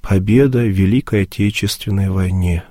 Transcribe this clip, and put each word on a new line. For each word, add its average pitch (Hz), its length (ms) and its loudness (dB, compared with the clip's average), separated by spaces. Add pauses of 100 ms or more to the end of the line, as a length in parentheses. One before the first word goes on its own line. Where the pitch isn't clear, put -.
победа 120 600 2
в 117 100 0
Великой 98 540 0
Отечественной 101 840 -2
войне. 92 640 0